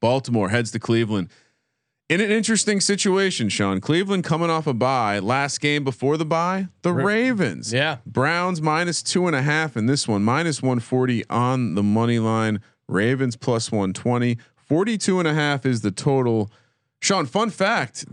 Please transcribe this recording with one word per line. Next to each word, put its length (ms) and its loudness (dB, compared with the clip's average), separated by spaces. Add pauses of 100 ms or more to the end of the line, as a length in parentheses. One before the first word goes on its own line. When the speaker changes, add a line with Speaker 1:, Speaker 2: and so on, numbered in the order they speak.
Speaker 1:
Baltimore 480 0
heads 240 -2
to 80 -6
Cleveland. 480 0 (800)
In 120 2
an 100 2
interesting 500 0
situation, 680 0
Sean. 320 0
Cleveland 440 0
coming 260 0
off 160 0
a 80 0
bye. 460 0
Last 420 -2
game 200 0
before 360 -2
the 80 -2
bye, 420 -2 (140)
the 100 0
Speaker 2:
Ra- 120 0
Speaker 1:
Ravens. 680 0
Speaker 2:
Yeah. 320 0
Speaker 1:
Browns 560 0
minus 420 0
two 260 0
and 80 2
a 40 0
half 380 0
in 80 0
this 200 0
one. 160 0
Minus 380 0
one 200 0
forty 500 0
on 440 0
the 80 0
money 360 2
line. 420 0 (260)
Ravens 500 0
plus 360 -2
one 220 -2
twenty. 420 0 (200)
Forty-two 640 0
and 80 2
a 40 2
half 320 0
is 160 0
the 120 0
total. 580 0 (500)
Sean, 240 0
fun 240 0
fact. 640 -2